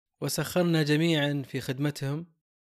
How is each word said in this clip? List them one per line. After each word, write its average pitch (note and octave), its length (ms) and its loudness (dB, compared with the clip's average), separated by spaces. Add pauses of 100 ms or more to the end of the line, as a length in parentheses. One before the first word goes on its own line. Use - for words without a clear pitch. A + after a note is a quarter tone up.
(200)
وسخرنا D#3+ 600 0
جميعا D3 640 2
في C3 140 -6
خدمتهم. C#3+ 680 -4 (460)